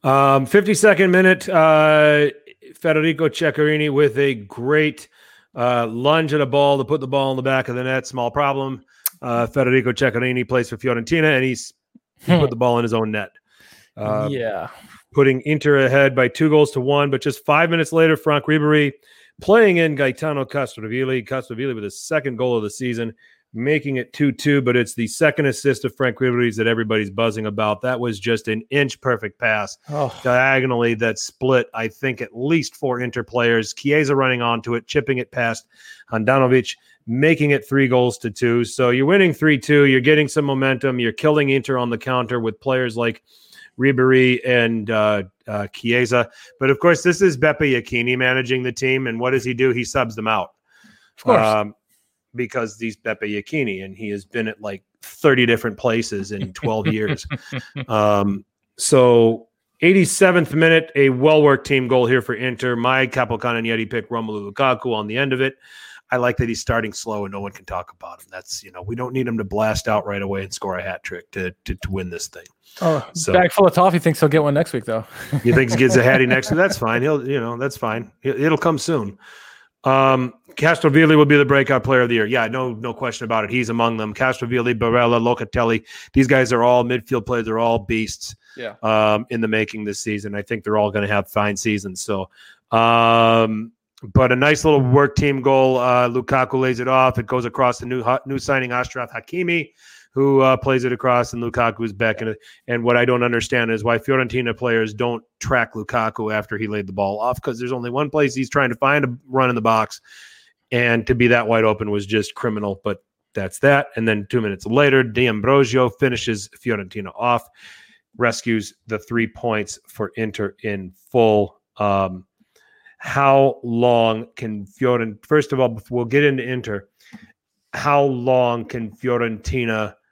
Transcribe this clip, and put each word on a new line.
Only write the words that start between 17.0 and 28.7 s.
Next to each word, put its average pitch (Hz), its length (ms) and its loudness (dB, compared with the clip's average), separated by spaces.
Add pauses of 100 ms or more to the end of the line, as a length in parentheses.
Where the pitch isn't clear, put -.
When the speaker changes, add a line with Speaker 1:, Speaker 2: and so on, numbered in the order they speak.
Speaker 1:
but 131 100 -2
just - 240 -6
five 160 240 2
minutes 165 240 -2
later, 160 240 4
Franck 147 280 0
Ribéry 151 480 2 (460)
playing 202 380 4
in 160 180 2
Gaetano 139 500 -2
Castrovilli. 127 840 -6
Castrovilli 127 480 -8
with 104 80 -10
his 101 180 -10
second 139 360 -4
goal 123 200 0
of 107 60 -2
the 104 80 -6
season, 117 420 -6 (400)
making 139 440 -2
it 120 160 -8
two 143 180 0
two, 143 300 0
but 123 140 2
it's 120 200 -2
the 117 120 -4
second 151 380 0
assist 135 400 -2
of 123 100 -8
Franck 127 220 -2
Ribéry's 120 380 0
that 110 120 -2
everybody's 110 440 -2
buzzing 110 340 -2
about. 107 360 -2
That 127 180 -4
was 117 200 -4
just 113 280 -2
an 113 240 -4